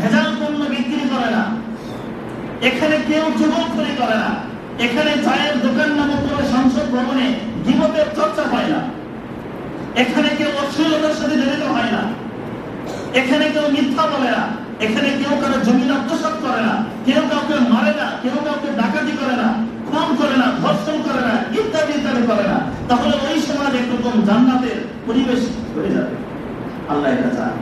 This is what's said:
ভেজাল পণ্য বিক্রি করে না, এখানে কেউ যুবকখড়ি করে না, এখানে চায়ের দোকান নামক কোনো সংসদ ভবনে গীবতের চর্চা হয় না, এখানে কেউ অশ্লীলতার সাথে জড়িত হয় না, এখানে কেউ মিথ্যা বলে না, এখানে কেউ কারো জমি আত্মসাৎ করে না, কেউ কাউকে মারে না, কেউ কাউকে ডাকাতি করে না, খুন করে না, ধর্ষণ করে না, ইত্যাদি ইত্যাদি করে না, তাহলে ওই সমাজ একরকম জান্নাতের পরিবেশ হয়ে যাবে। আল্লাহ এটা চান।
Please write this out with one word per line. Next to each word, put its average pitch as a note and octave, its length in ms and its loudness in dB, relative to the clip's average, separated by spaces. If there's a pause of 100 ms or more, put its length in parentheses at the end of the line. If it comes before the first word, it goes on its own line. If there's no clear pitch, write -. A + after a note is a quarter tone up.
ভেজাল - 400 2
পণ্য D4 240 -2
বিক্রি B3 520 -2
করে A#3 140 0
না, A3 140 0 (1160)
এখানে D4+ 340 2 (120)
কেউ D#4 140 2 (160)
যুবকখড়ি - 600 0
করে A3+ 160 0
না, G#3+ 200 0 (440)
এখানে D4+ 320 2 (140)
চায়ের C#4 380 2
দোকান D4+ 300 2
নামক C#4 240 0
কোনো - 320 0
সংসদ A#3+ 420 2
ভবনে B3 440 0 (320)
গীবতের D#4 380 4 (120)
চর্চা - 260 0
হয় - 260 2
না, C3+ 120 2 (1200)
এখানে D4 280 4 (100)
কেউ D4+ 100 0
অশ্লীলতার D4+ 640 0
সাথে - 220 0
জড়িত C#4 260 2
হয় A3+ 300 0
না, - 100 0 (1120)
এখানে C4 380 2
কেউ D4+ 160 0
মিথ্যা C#4+ 380 2
বলে A#3+ 240 0
না, - 300 -2 (200)
এখানে A3 280 0
কেউ C#4+ 320 0
কারো - 240 0
জমি B3+ 260 4
আত্মসাৎ D#4 420 0
করে B3 300 -2
না, A3 220 0 (220)
কেউ C#4+ 240 4
কাউকে D4 240 0 (140)
মারে G#3 280 4
না, - 140 -2 (120)
কেউ B3+ 220 0
কাউকে D4 320 -2
ডাকাতি D4 360 0
করে B3 240 -2
না, A3 120 2 (420)
খুন D#4+ 260 2
করে B3+ 200 2
না, B3 100 4 (160)
ধর্ষণ - 400 0
করে B3+ 180 0
না, A#3 140 0 (180)
ইত্যাদি D4+ 400 0
ইত্যাদি A#3+ 340 0
করে G3+ 220 2
না, - 120 2 (280)
তাহলে A#3+ 280 4
ওই C#4+ 240 0
সমাজ C#4+ 340 0
একরকম A#3+ 500 2
জান্নাতের A#3+ 640 4 (180)
পরিবেশ B3 320 2 (360)
হয়ে - 200 0
যাবে। - 220 -2 (720)
আল্লাহ C#3+ 240 0
এটা A#2+ 240 0
চান। - 140 -2 (120)